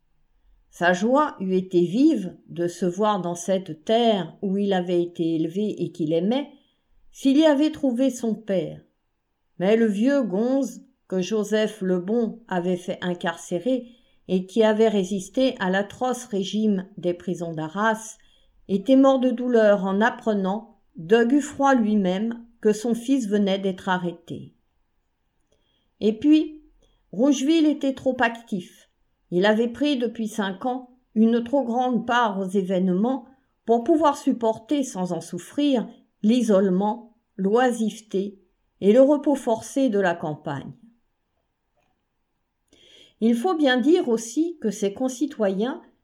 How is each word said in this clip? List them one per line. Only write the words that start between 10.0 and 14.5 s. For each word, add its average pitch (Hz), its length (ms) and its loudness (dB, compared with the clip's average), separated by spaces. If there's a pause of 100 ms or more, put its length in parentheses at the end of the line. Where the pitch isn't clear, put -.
Gonze, 233 600 -2 (260)
que 185 140 -2
Joseph 214 580 -2
le 185 180 0
Bon 208 480 -4
avait 180 300 -2
fait 180 240 -8
incarcérer 180 880 -4 (400)
et 185 160 0
qui 220 180 0